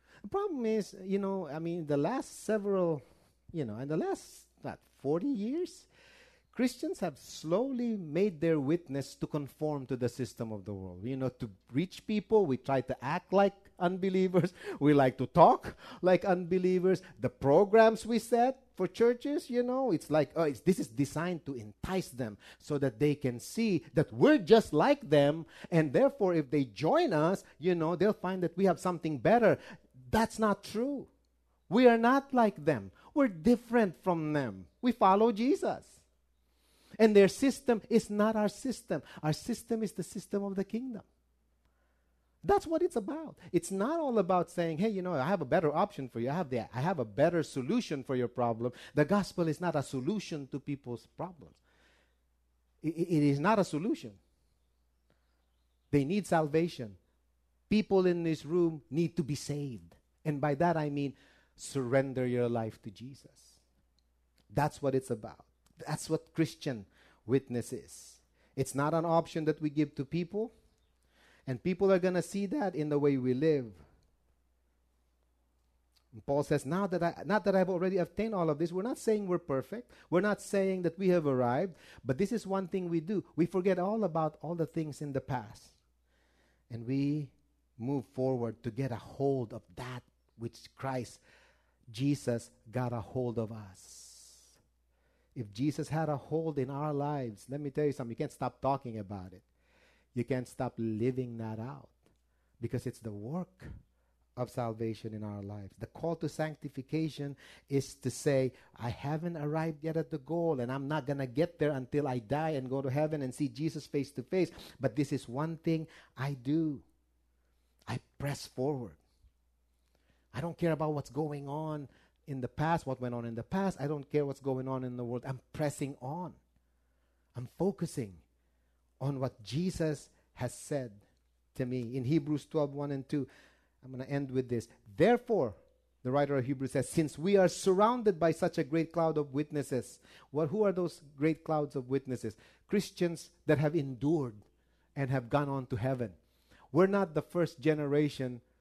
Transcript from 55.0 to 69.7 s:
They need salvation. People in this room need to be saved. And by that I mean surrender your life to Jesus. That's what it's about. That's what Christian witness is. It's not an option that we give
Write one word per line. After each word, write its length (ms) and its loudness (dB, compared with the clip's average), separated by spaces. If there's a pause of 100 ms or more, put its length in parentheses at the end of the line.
They 140 4
need 220 -2
salvation. 720 0 (720)
People 380 4
in 160 2
this 240 -2
room 340 2 (100)
need 260 0
to 80 0
be 100 -4
saved. 640 -8 (280)
And 160 -2
by 140 2
that 220 4
I 120 -2
mean 260 -2 (420)
surrender 680 0
your 220 2
life 340 -4
to 80 -12
Jesus. 680 -20 (960)
That's 260 0
what 140 0
it's 160 0
about. 340 -10 (400)
That's 240 -6
what 240 -4
Christian 540 -2 (400)
witness 460 0
is. 480 -16 (340)
It's 200 -4
not 200 0
an 100 0
option 400 0
that 160 0
we 80 0
give 280 0